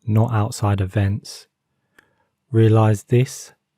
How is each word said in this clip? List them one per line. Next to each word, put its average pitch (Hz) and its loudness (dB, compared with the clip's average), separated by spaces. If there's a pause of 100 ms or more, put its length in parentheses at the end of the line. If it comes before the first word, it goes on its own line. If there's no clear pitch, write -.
not 110 0
outside 104 -2
events. 98 -4 (1040)
Realize 110 2
this, - -2 (260)